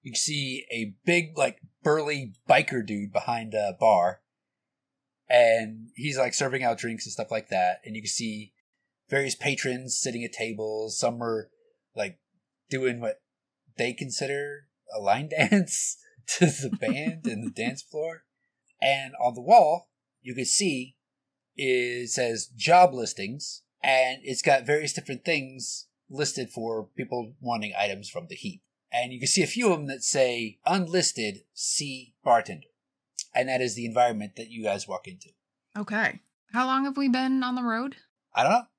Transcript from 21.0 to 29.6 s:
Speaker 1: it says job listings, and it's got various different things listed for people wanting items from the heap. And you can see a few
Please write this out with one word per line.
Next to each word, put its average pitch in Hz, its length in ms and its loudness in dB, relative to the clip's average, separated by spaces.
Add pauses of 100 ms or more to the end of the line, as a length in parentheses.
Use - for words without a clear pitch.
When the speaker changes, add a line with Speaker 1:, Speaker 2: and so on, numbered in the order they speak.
Speaker 1:
it 123 540 0
says 117 380 -2
job 160 460 6
listings, 117 680 -8 (220)
and 131 400 4
it's 131 180 -6
got 135 240 4
various 151 280 0
different 139 300 -8
things 135 640 -6 (220)
listed 135 400 -4
for 110 380 -6 (100)
people 120 420 -6
wanting 113 380 -4
items 101 320 -4
from 85 180 -12
the - 80 -14
heap. - 280 -12 (280)
And 123 220 -4
you 123 60 -12
can 131 80 -4
see 180 160 2
a 143 40 0
few 226 240 0